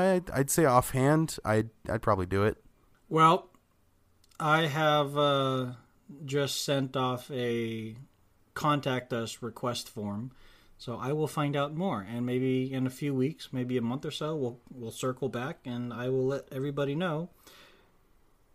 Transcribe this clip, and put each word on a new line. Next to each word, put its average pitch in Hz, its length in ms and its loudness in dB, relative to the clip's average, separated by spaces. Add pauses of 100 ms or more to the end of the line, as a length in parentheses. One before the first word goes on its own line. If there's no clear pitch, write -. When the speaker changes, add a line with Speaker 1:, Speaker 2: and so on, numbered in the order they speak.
(140)
Speaker 1:
I'd, 180 180 0
I'd 139 200 0
say 165 140 4
offhand, 135 800 4
I'd, 110 260 2 (200)
I'd 113 120 0
probably 98 260 2
do 98 160 2
it. 107 140 2 (520)
Speaker 2:
Well, 160 400 6 (920)
I 160 280 4
have, 147 500 2
uh, 135 500 2 (560)
just 139 400 -2
sent 135 320 0
off 127 360 -2
a 117 640 -4 (580)
contact 135 580 0
us 117 300 -6
request 120 480 -6
form, 104 420 -6 (460)
so 117 200 -10
I 117 160 -4
will 151 140 -2
find 143 280 -2
out 147 200 -2
more. 156 320 -2
And 120 180 -4
maybe 131 460 0
in 131 140 -2
a 127 60 -2
few 143 220 -4
weeks, 135 380 -2
maybe 123 260 -2
a 120 40 0
month 123 240 -2
or 151 60 -6
so, 156 240 -4
we'll, 127 240 -4 (120)
we'll 120 200 -12
circle 127 380 -4
back, 123 360 -6
and 120 280 -6
I 123 160 -4
will 131 160 2
let 135 260 -2
everybody 143 440 -2
know 170 340 -2 (1300)